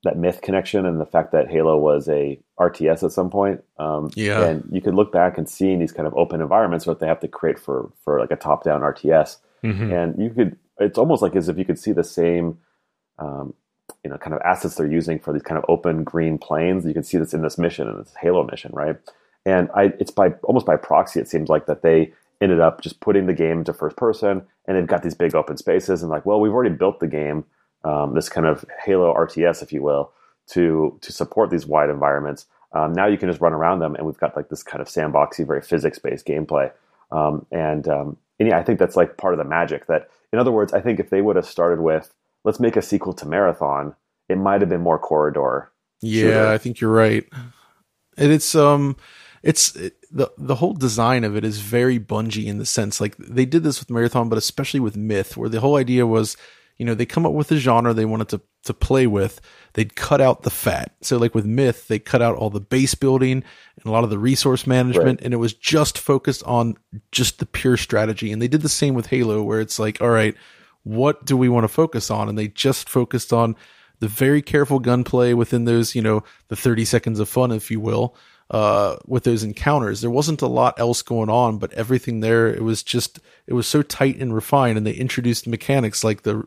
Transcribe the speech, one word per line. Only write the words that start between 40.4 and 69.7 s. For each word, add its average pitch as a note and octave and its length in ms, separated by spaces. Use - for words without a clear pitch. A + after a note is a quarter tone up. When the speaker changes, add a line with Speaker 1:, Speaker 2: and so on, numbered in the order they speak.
Speaker 1:
words, G#2 220
I G2 80
think A2+ 180
if G2 100
they G2 120
would G#2 140
have F2+ 100
started E2+ 360
with, D#2 320
"Let's G#2+ 160
make A#2 180
a G2+ 40
sequel F#2+ 320
to D#2 140
Marathon," D2+ 680
it F#2+ 80
might G2 240
have F#2+ 80
been F2 120
more E2 180
corridor C#2+ 720
Speaker 2:
Yeah, A2 200
Speaker 1:
shooter. A2 260
Speaker 2:
I A2 120
think A#2+ 200
you're A2 120
right. A2 340
And C#3+ 140
it's, D3+ 240
um, C#3+ 400
it's, - 340
it, F2+ 200
the, C3+ 260
the C#3 180
whole F3+ 180
design A#2+ 500
of G#2 120
it G#2 100
is G#2 140
very A#2+ 400
Bungie G#2+ 460
in G#2 120
the A2 80
sense, - 360
like, G#2+ 160
they B2+ 280
did D#3+ 180
this D3 160
with - 100
Marathon, A#2 400
but A2+ 80
especially C#3 420
with G#2+ 180
Myth, G#2 400
where A2+ 120
the A2+ 120
whole C#3+ 160
idea B2 280
was, A2 320
you A#2+ 80
know, A2+ 100
they A#2+ 100
come E3+ 200
up D3 80
with D3+ 180
a D#3 60
genre A#2+ 360
they A2 120
wanted A2 240
to, G#2 120
to - 100
play C3 320
with. G2+ 360
They'd A2 240
cut C#3 240
out C3 220
the B2 60
fat. - 520
So, C3 160
like, A#2 180
with G#2+ 100
Myth, A#2+ 440
they G#2+ 100
cut - 220
out A#2 160
all G#2+ 120
the G2+ 120
base C3 340
building C3 480
and - 100
a A2 60
lot A#2 140
of G#2+ 40
the G#2 80
resource B2+ 480
management, B2+ 540
Speaker 1:
Right. - 60
Speaker 2:
and B2 80
it A#2+ 40
was A#2 160
just - 440
focused - 460
on A#2+ 340
just - 280
the - 60
pure - 300
strategy. A2 560
And A2 100
they B2 60
did D3+ 140
the D3+ 80
same C#3+ 240
with A#2+ 140
Halo, A2 360
where A2 160
it's G#2+ 180